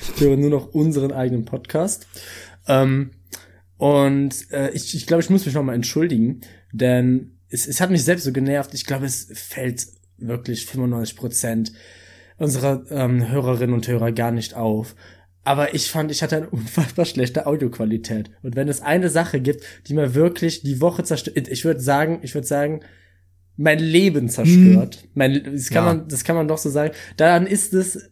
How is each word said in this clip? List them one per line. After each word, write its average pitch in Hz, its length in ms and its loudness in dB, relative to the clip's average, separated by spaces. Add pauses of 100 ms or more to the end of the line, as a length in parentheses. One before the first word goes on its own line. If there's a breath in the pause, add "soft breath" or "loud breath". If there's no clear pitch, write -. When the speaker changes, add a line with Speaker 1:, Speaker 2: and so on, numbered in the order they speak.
(160 loud breath)
Speaker 1:
Ich - 40 -2
höre 139 160 4
nur 143 140 2
noch 143 240 -2
unseren 143 380 0
eigenen 127 320 -2
Podcast. - 640 -6 (580 loud breath)
Ähm, 135 460 2 (640 loud breath)
und, 139 720 2
äh, 139 220 -4
ich, - 240 -8
ich 135 100 -10
glaub, 170 140 4
ich 165 100 0
muss 190 160 2
mich 135 80 -2
noch 147 80 0
mal 127 120 -2
entschuldigen, 123 680 0 (320 loud breath)
denn 127 680 2 (100)
es, - 200 -6
es 147 120 -4
hat 185 120 2
mich 160 100 2
selbst 170 220 0
so 135 80 -2
genervt. 139 420 -2
Ich 127 120 -10
glaube, 135 200 -4
es - 280 -8
fällt 123 520 -8 (320)
wirklich 120 480 -8
fünfundneunzig 120 480 -4
Prozent 113 580 -4 (680 soft breath)
unserer, 135 520 0
ähm, 123 400 0
Hörerinnen 123 440 0
und 113 120 -2
Hörer 117 240 0
gar 117 220 -2
nicht 113 220 -6
auf. 110 420 -4 (480 soft breath)
Aber 139 300 0
ich - 160 -4
fand, 156 220 -2
ich 135 100 -6
hatte 131 140 -2
eine 156 140 -4
unfassbar 135 540 -2
schlechte 127 420 -2
Audioqualität. 113 840 -2 (120)
Und 123 120 -8
wenn 139 140 -2
es 143 120 -4
eine 170 300 0
Sache 160 300 0
gibt, 135 240 -2 (240 loud breath)
die 143 60 -4
mir 143 200 0
wirklich 165 480 2
die 139 180 -4
Woche 175 220 0
zerstört, 147 460 -4
ich 127 160 -6
würd 156 180 0
sagen, 151 400 0
ich 131 140 -10
würd 131 100 -6
sagen, 147 340 -2 (760 soft breath)
mein 156 240 2
Leben 160 480 2
zerstört. 180 760 8
Speaker 2:
Hm. - 120 -20
Speaker 1:
Mein, 139 380 2
das 135 160 -6
kann 165 160 2
Speaker 2:
Ja. 170 100 4
Speaker 1:
man, 160 140 -6
das 143 160 -6
kann 165 120 0
man 156 120 0
doch 156 100 0
so 151 120 -4
sagen. 147 240 0 (220 loud breath)
Dann 175 300 6
ist 196 280 -2
es, 185 380 -2